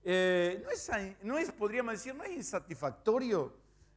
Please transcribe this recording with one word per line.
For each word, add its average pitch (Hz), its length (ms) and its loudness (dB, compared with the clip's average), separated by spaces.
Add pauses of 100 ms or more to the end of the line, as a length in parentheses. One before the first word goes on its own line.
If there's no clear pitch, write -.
eh, 185 600 4
no 571 60 -6
es, 440 200 -4 (320)
no 240 160 -2
es, 330 140 -2
podríamos 226 420 -2
decir, 254 200 -8
no 302 100 -10
es 403 60 -8
insatisfactorio. 202 1200 0 (420)